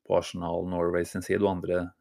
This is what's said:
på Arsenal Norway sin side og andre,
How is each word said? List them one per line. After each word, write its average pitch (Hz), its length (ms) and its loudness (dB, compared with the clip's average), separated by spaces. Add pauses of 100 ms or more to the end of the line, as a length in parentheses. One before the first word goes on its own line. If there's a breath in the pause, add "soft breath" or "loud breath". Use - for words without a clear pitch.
på 92 100 2
Arsenal 87 520 -2
Norway 87 360 0
sin 90 180 -6
side 98 200 0
og 101 80 6 (120)
andre, 90 280 0 (100)